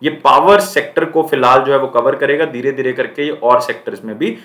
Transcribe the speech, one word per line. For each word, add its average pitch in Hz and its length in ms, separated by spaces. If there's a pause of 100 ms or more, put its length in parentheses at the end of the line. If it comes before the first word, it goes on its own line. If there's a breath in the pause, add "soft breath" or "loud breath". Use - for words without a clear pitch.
ये 151 60
पावर 160 500
sector - 460
को 160 180
फिलहाल 131 360
जो 139 120
है 139 80
वो 131 80
कवर 131 280
करेगा, 143 300
धीरे 131 260
धीरे 127 220
करके 131 300
ये 151 80
और 120 300
sectors 101 440
में 107 120
भी 196 280